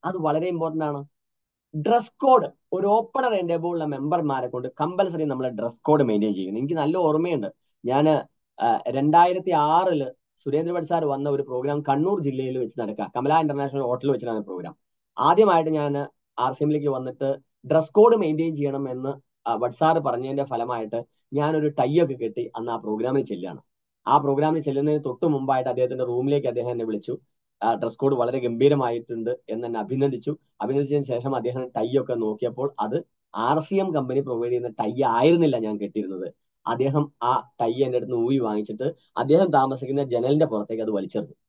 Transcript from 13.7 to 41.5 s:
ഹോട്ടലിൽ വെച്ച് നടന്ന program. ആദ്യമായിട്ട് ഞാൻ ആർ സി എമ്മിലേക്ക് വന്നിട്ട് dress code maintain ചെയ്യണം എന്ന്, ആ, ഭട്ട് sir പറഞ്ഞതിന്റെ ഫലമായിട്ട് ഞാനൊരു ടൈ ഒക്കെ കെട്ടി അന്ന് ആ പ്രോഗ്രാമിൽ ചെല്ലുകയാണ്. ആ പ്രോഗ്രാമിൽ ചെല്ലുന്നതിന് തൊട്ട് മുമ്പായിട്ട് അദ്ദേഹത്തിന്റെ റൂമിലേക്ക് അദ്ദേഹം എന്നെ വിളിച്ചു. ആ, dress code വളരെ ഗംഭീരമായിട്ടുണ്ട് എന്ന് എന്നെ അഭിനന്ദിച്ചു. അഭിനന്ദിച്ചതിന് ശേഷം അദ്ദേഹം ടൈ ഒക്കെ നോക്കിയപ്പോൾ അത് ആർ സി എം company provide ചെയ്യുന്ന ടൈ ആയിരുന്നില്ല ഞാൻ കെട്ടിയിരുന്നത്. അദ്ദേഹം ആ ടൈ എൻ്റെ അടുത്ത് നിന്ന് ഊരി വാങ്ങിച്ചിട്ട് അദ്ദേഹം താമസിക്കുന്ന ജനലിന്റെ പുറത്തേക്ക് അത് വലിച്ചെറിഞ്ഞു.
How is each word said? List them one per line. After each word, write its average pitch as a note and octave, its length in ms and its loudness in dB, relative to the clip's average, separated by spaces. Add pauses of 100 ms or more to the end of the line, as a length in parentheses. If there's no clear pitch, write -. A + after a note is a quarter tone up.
ഹോട്ടലിൽ B2+ 320 -2
വെച്ച് A#2+ 140 -4
നടന്ന A2 140 -2
program. F2 360 -10 (420)
ആദ്യമായിട്ട് E3+ 520 6
ഞാൻ C#3+ 360 -2 (320)
ആർ B2+ 140 0
സി C3 100 -4
എമ്മിലേക്ക് D3 260 0
വന്നിട്ട് C3+ 480 -2 (300)
dress D#3 260 2
code A3+ 240 8
maintain D#3+ 380 0
ചെയ്യണം C#3 360 -2
എന്ന്, C3 580 -8
ആ, A2+ 80 0
ഭട്ട് A#2 200 -2
sir D#3+ 220 4
പറഞ്ഞതിന്റെ C3+ 460 -2
ഫലമായിട്ട് A#2 600 -4 (280)
ഞാനൊരു D3+ 360 0
ടൈ C#3+ 340 2
ഒക്കെ C#3 120 0
കെട്ടി A#2 420 -6
അന്ന് A#2 160 -6
ആ A2+ 40 -4
പ്രോഗ്രാമിൽ A2+ 480 -2
ചെല്ലുകയാണ്. F2 360 -8 (460)
ആ C3+ 120 6
പ്രോഗ്രാമിൽ D3 440 2
ചെല്ലുന്നതിന് D3 420 0
തൊട്ട് - 220 -2
മുമ്പായിട്ട് C3+ 420 2
അദ്ദേഹത്തിന്റെ B2+ 360 0
റൂമിലേക്ക് C3+ 440 0
അദ്ദേഹം B2 220 -2
എന്നെ A#2 140 -4
വിളിച്ചു. A2 340 -6 (440)
ആ, A2+ 120 2
dress A2+ 220 -4
code C#3 180 2
വളരെ B2 240 0
ഗംഭീരമായിട്ടുണ്ട് A#2+ 1000 0 (100)
എന്ന് A2+ 180 -6
എന്നെ A#2 140 -2
അഭിനന്ദിച്ചു. C3 560 -2 (240)
അഭിനന്ദിച്ചതിന് C#3 440 -2
ശേഷം B2 320 -4
അദ്ദേഹം B2 320 -4
ടൈ A#2+ 300 -2
ഒക്കെ B2 160 -2
നോക്കിയപ്പോൾ A#2 640 -4
അത് A2 260 -4 (280)
ആർ B2+ 260 0
സി F3 140 -6
എം F#3+ 200 0
company C3 260 -2
provide A#2+ 320 -4
ചെയ്യുന്ന A#2+ 160 -2
ടൈ A2 240 -4 (140)
ആയിരുന്നില്ല C3+ 520 4
ഞാൻ G#2+ 180 -2
കെട്ടിയിരുന്നത്. F#2+ 560 -6 (340)
അദ്ദേഹം C#3 460 0 (100)
ആ B2+ 280 0 (100)
ടൈ A#2 120 0
എൻ്റെ B2+ 240 0
അടുത്ത് A#2+ 160 -4
നിന്ന് A#2 140 0
ഊരി C3+ 120 2
വാങ്ങിച്ചിട്ട് A2 540 -4 (240)
അദ്ദേഹം D#3+ 360 4
താമസിക്കുന്ന C3+ 520 0
ജനലിന്റെ B2+ 420 2
പുറത്തേക്ക് A2 360 -4
അത് A2 80 -2
വലിച്ചെറിഞ്ഞു. G2 440 -4 (140)